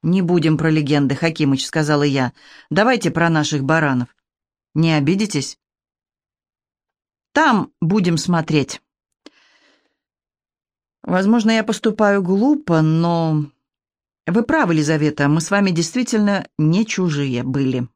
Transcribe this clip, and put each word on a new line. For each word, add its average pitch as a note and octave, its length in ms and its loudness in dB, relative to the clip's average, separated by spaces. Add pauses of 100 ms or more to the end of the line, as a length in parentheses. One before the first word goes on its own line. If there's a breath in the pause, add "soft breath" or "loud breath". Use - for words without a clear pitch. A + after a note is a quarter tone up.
«Не F3+ 200 0
будем E3 360 2
про D#3+ 120 0
легенды, C#3+ 460 0
Хакимыч», D3+ 500 0
сказала D3+ 380 0
я. C3+ 300 0 (360 loud breath)
«Давайте G3+ 400 0
про E3 200 0
наших D3+ 340 -2
баранов. C#3 460 0 (640)
Не D#3+ 240 2
обидитесь?» D#3+ 600 -2 (1700)
«Там C#4 480 2
будем F3 380 2
смотреть». D#3 640 -2 (2250 soft breath)
Возможно, G3+ 480 2
я A3 120 0
поступаю G#3+ 600 0
глупо, G3 580 2
но D#3+ 640 0 (800)
вы G#3+ 180 0
правы, C4+ 300 0
Лизавета, D3 540 0
мы D#3 140 2
с D#3+ 100 -6
вами G3+ 200 2
действительно G3+ 760 -2 (100)
не E3 280 2
чужие C#3+ 580 -4
были. C3 520 -2